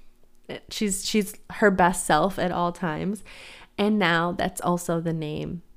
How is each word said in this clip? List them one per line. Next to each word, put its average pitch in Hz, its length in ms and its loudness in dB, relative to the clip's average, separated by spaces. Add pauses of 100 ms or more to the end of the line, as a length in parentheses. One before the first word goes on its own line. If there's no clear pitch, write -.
(680)
She's, 202 360 -2
she's 202 280 0 (180)
her 208 200 4
best 185 340 4
self 165 320 2
at 175 140 0
all 175 200 -2
times. 170 520 -4 (540)
And 208 200 2
now 170 340 2
that's - 300 -4
also 175 380 0
the 165 140 -2
name 156 480 -6 (160)